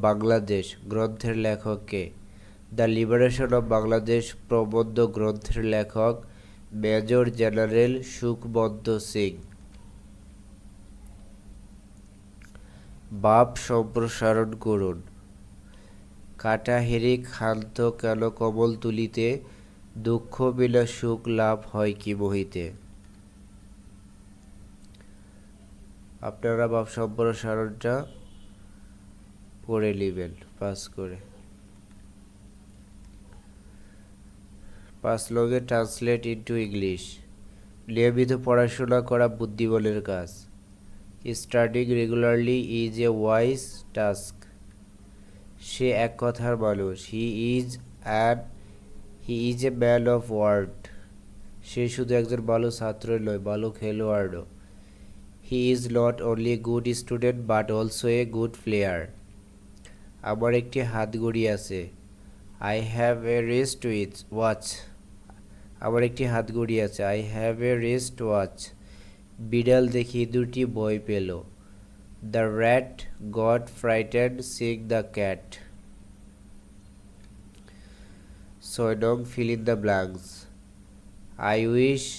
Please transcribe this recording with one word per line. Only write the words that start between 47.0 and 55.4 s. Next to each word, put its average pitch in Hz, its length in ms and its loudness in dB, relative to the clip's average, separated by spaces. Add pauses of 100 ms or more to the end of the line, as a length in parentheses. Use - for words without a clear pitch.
He 113 120 -2 (280)
is 123 160 0 (360)
an, 113 320 2 (880)
he 120 100 -4 (120)
is 123 140 -2
a 131 120 2
man 120 300 4
of 120 160 4 (100)
word। 104 420 2 (920)
সে 120 260 -2
শুধু 123 260 -2
একজন 120 220 2
ভালো 117 340 0
ছাত্রই 113 480 -2
নয়, 107 200 -2
ভালো 104 320 -2
খেলোয়াড়ও। 104 720 -2 (1080)